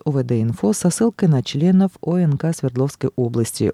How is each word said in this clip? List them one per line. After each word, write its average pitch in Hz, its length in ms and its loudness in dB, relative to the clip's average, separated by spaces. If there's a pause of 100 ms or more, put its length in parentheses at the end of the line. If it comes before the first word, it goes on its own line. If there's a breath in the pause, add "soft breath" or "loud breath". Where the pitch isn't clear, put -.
О 151 60 -2
В 139 120 0
Д 120 200 0
Инфо 151 300 0
со - 180 0
ссылкой 226 360 0
на 143 140 4
членов 185 480 2 (120)
О 175 180 -2
Н 151 180 2
К 160 160 -2
Свердловской 131 640 -4
области 117 580 -2